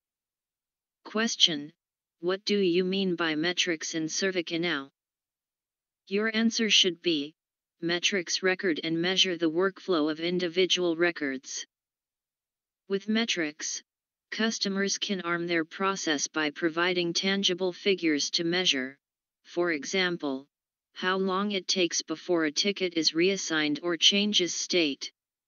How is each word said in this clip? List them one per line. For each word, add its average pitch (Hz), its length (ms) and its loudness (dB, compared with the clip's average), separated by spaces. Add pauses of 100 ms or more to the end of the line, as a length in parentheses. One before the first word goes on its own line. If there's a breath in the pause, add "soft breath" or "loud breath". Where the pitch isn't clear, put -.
(1040)
Question: 165 680 0 (460)
What 190 260 -2
do 202 140 2
you 180 240 4
mean 185 320 0
by 165 220 0
metrics 170 580 -2
in 160 120 -2
ServiceNow? 170 840 -2 (1200)
Your 214 260 0
answer 226 340 2
should 185 340 4
be, 156 320 0 (460)
metrics 175 640 -2
record 185 400 0
and 165 180 0
measure 180 360 2
the 165 140 2
workflow 170 600 0
of 156 80 -6
individual 175 800 0
records. 151 680 -2 (1200)
With 196 200 -2
metrics, 214 760 -2 (480)
customers 196 640 -2
can 190 220 -4
arm 170 260 -2
their 170 180 2
process 180 600 -2
by 151 240 -2
providing 170 600 0
tangible 190 600 0
figures 170 580 0
to 175 120 -2
measure, 165 560 0 (460)
for 175 280 -2
example, 147 760 -2 (480)
how 185 220 0
long 190 360 0
it 185 140 -4
takes 175 360 0
before 160 420 0
a 151 80 0
ticket 185 420 -2
is 156 200 0
reassigned 160 680 2
or 175 140 -2
changes 202 560 4
state. - 580 0 (380)